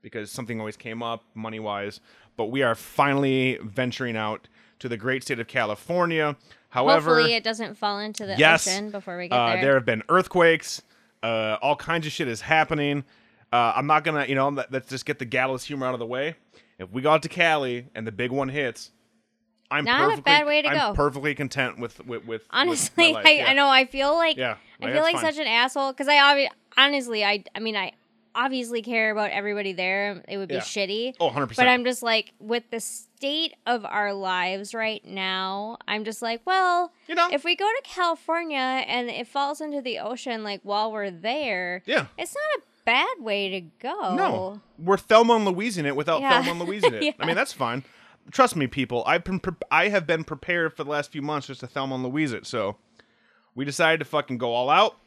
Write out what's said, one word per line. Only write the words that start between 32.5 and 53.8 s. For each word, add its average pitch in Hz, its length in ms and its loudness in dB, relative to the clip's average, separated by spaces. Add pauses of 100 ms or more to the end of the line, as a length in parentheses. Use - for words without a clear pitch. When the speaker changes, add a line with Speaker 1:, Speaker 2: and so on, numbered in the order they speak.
Speaker 2:
the 233 80 -6
state - 720 -6 (120)
of 233 200 -2
our 202 280 -2
lives 190 600 -4
right 220 320 -4
now, 190 720 -4 (100)
I'm 214 160 -4
just 220 180 -8
like, 233 240 -4
well, 359 460 2 (160)
Speaker 1:
You 339 80 -6
know. 339 160 4
Speaker 2:
if 294 120 -2
we 339 120 2
go 392 120 -2
to 466 160 0
California 330 760 -2 (300)
and 240 220 -2
it 240 180 -8
falls 285 340 -4
into 294 200 -4
the 240 180 -6
ocean, 233 440 -6
like, 202 200 -8
while 208 280 -2
we're 202 200 -6
there, 185 720 -4
Speaker 1:
Yeah. 233 200 0 (120)
Speaker 2:
it's - 180 -10
not 587 240 -4
a - 40 -14 (220)
bad 320 380 0
way 202 260 -2
to 185 120 -6 (180)
go. 370 360 -4
Speaker 1:
No. 202 460 -2 (180)
We're 185 180 4
Thelma 233 380 6
and 214 100 2
Louising 190 400 -2
it 143 100 0
without 160 260 0
Speaker 2:
Yeah. 262 200 4
Speaker 1:
Thelma 254 100 -2 (100)
and 226 80 -6
Louising 415 240 2
it. 214 100 -2
Speaker 2:
<laughs> - 0 -
Yeah. - 160 0
Speaker 1:
I - 60 -4
mean, - 100 0
that's 277 180 -2
fine. 123 300 -2 (480)
Trust 254 240 4
me, 143 120 0
people. 120 400 -2
I've 165 160 2
been 185 160 -4
pre-, 185 140 -6 (160)
I 170 200 4
have 196 180 0
been 160 160 0
prepared 160 520 -4
for 156 80 -8
the 139 60 -8
last 147 220 -4
few 147 100 -8
months 147 260 -4
just 135 140 -14
to 127 60 -14
Thelma 135 280 -6
and 127 80 -4
Louise 135 300 -2
it. - 120 -10
So 107 320 -4 (800)
we 131 100 -6
decided 160 340 2